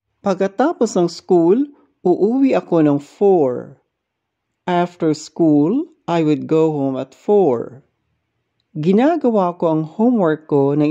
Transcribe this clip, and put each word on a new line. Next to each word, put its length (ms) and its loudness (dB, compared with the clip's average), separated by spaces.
Pagkatapos 720 -2
ng 160 0
school, 560 0
uuwi 560 0
ako 240 -2
ng 240 2
four. 720 -2
After 480 -2
school, 800 0
I 160 -2
would 240 -2
go 240 0
home 240 -4
at 160 -10
four. 720 -2
Ginagawa 880 0
ko 160 -2
ang 80 -2
homework 640 -2
ko 320 0
ng 120 2